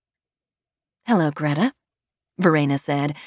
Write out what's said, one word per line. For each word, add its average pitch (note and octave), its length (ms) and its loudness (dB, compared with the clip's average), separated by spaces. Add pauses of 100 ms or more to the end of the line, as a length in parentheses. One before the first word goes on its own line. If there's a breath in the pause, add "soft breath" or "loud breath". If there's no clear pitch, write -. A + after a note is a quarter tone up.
(1080)
"Hello, F3 240 2
Greta," D3+ 420 -2 (680)
Verena D3+ 380 2
said, D3 400 -4 (100)